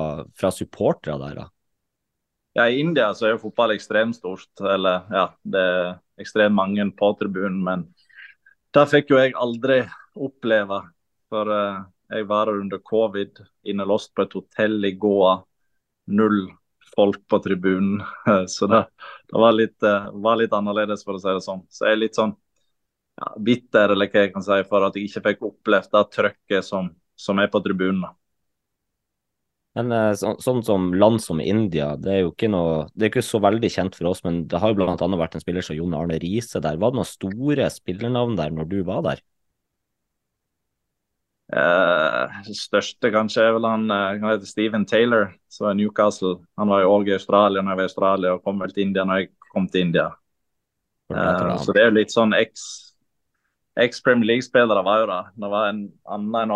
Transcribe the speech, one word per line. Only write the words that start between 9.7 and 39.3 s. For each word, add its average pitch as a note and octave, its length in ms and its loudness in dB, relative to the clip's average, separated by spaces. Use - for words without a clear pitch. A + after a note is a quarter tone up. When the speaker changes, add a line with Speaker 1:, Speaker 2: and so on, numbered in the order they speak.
Speaker 2:
oppleve, G#2 540 -2
for, G#2+ 220 -2
eh, G2+ 260 -2
jeg A2 120 -6
var G#2+ 200 0
der G2+ 140 -2
under G2 160 -8
covid, G2+ 600 -2
innelåst G2+ 520 -4
på G2 100 0
et - 140 -8
hotell G#2+ 500 -2
i F#2+ 80 -2
Goa, F#2+ 380 4
null G#2 340 2
folk G2+ 340 2
på G#2+ 160 2
tribunen, G2 580 0
<laughs> F#2+ 300 2
så G#2 160 0
det, A2 120 6
det G#2+ 140 4
var A#2 120 8
litt, A2 260 0
eh, G2+ 260 2
var A2+ 140 4
litt A2 160 0
annerledes, G#2 480 -2
for G2 120 -6
å F#2 60 -12
si F#2+ 100 0
det F#2 120 -4
sånn. F#2+ 240 -10
Så - 180 -4
jeg G#2+ 100 4
er A2 80 -2
litt - 140 -2
sånn, A2 160 0
ja, - 120 -10
bitter, G#2+ 460 2
eller G2 180 -2
hva G2+ 140 4
jeg F2+ 80 -12
kan G2 100 -8
si, G2 240 2
for G2 180 2
at G2 120 -8
jeg G2+ 120 -6
ikke G2+ 200 -6
fikk G#2+ 200 -6
opplevd - 460 0
det G#2 80 4
trøkket G2+ 500 -2
som, F#2 240 -6
som G2 280 -2
er G2+ 100 0
på G2+ 120 0
tribunen, F#2+ 440 -2
da. - 60 -20
Speaker 1:
Men, A#2+ 160 -2
eh, A2 240 2
så, G2 140 -2
sånn B2+ 240 -2
som F#2+ 220 2
land G#2+ 240 4
som D#2+ 220 -4
India, D#2+ 480 0
det F#2+ 120 -2
er G2 100 2
jo E2 80 -2
ikke A2+ 180 -2
noe, E2+ 280 0
det G#2+ 120 0
er G#2+ 40 -6
ikke B2 160 -2
så G#2+ 160 -2
veldig G#2 320 2
kjent F#2 240 -4
for E2+ 120 -2
oss, - 140 -6
men E2+ 240 -2
det E2+ 140 -2
har A2 100 2
jo G2 60 -2
blant F2 260 0
annet F2+ 160 -2
vært E2 160 -6
en D#2+ 60 -12
spiller F2+ 220 -6
som D#2 120 -8
Jon E2+ 220 -6
Arne E2 240 -4
Riise G2+ 400 -6
der. D#2 180 -4
Var A#2 120 0
det C3 60 -4
noen F2+ 120 -6
store A#2 640 -4
spillernavn A#2+ 640 -4
der D#2 180 -4
når D#2+ 160 -6
du G2+ 140 -2
var A#2+ 180 -4
der? - 160 -4